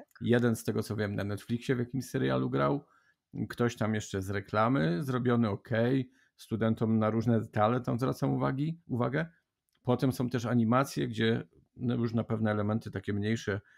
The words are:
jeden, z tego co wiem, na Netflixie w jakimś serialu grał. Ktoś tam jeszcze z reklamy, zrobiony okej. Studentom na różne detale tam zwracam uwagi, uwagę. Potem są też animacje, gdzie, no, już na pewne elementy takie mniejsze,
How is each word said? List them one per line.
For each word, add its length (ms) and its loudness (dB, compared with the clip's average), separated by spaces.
jeden, 340 4
z 80 -10
tego 200 -2
co 120 -4
wiem, 200 -2
na 80 -4
Netflixie 520 -4
w 40 -4
jakimś 260 -4
serialu 440 -2
grał. 360 0
Ktoś 260 0
tam 200 -2
jeszcze 260 -4
z 80 -8
reklamy, 760 0
zrobiony 460 2
okej. 600 0
Studentom 640 0
na 100 4
różne 320 2
detale 400 2
tam 180 -2
zwracam 340 -2
uwagi, 540 -2
uwagę. 380 -2
Potem 280 2
są 180 -2
też 160 -2
animacje, 640 2
gdzie, 360 0
no, 200 -2
już 180 0
na 100 2
pewne 280 0
elementy 400 -2
takie 220 -4
mniejsze, 480 -2